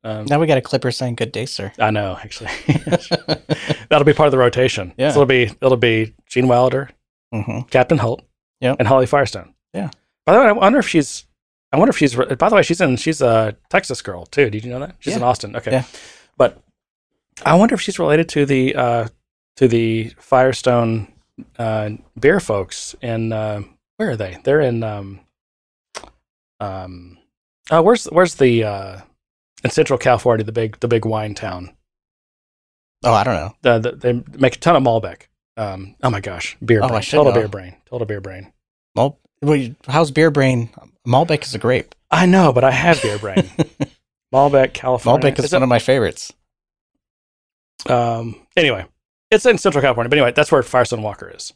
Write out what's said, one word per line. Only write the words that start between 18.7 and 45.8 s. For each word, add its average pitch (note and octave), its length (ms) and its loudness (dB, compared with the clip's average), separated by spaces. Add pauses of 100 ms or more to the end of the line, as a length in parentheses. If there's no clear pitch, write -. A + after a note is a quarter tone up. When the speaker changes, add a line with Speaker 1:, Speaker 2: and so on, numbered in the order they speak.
Speaker 1:
uh, A#2 340 -2 (480)
to C3 120 2
the A2+ 500 -2
Firestone, A#2+ 920 0 (460)
uh, A2 320 -4 (280)
beer E3+ 220 2
folks - 640 -8
in, A2+ 320 -4
uh, G#2+ 260 -6 (380)
where G#3+ 140 -2
are A2+ 40 -4
they? F#2+ 280 -8
They're D3 180 2
in, A#2 200 -2
um, G2 380 -10 (1400)
um, F#2 580 -14 (520)
uh, E3 120 2
where's, A3 240 2
where's F3 300 0
the, A#2 280 2
uh, G2 360 -10 (640)
in C3 60 -2
Central C#3+ 280 0
California, A2+ 460 0
the A2 80 -10
big, A2+ 280 -6
the A#2+ 80 -4
big A#2 160 0
wine G#2+ 300 -6
town? F2+ 420 -12 (1300)
Speaker 2:
Oh, A#2 80 4
I G#2 120 4
don't A#2+ 100 -2
know. E2 180 -6 (100)
Speaker 1:
The, A#2 160 4 (120)
the, - 60 -14
they B2 160 -2 (260)
make C3 180 2
a - 40 -20
ton E3 160 4
of C3 60 4
Malbec. A2+ 400 -2 (340)
Um, G2 480 -10
oh B2+ 60 4
my G2+ 100 -4
gosh, F#2 440 -10
beer A2 180 4
Speaker 2:
Oh, B2+ 60 0
Speaker 1:
brain. A2 100 -2
Speaker 2:
I - 20 0
should - 160 -2
Speaker 1:
Total C#3+ 160 6
Speaker 2:
know. A2+ 80 4
Speaker 1:
beer G#2+ 80 -4
brain. F#2 280 -14 (100)
Total A#2 200 -8
beer G#2 140 -8
brain. F#2+ 320 -18 (420)
Speaker 2:
Mal-, C#3 240 -2 (240)
wait, C#3 320 0 (140)
how's D3 240 0
beer D#3 180 4
brain? C3 400 0 (360)
Malbec D3 360 0
is B2+ 120 -12
a G#2+ 40 -8
grape. - 360 -2 (180)
Speaker 1:
I F3+ 140 4
know, F3+ 260 6
but A#2+ 100 4
I C3 80 4
have E3 320 2
beer G#2 160 -4
brain. G2 320 -2 (400)
Speaker 2:
<laughs> - 420 -20
Speaker 1:
Malbec, C3+ 400 4
California. C3 600 0
Speaker 2:
Malbec - 80 -4
is C#3 60 -4
Speaker 1:
Is D3 60 -4
Speaker 2:
one C3+ 100 2
Speaker 1:
it - 20 2
Speaker 2:
of B2+ 40 0
my A#2+ 120 2